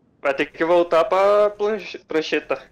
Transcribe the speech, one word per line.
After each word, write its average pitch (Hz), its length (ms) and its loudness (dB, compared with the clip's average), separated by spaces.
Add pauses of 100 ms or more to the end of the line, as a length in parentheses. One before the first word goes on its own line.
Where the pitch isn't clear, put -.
(200)
Vai 139 140 -2
ter 143 140 -4
que - 180 -4
voltar 170 400 2
pra 202 460 2
planche-, 208 560 -6
prancheta. 156 520 -4 (120)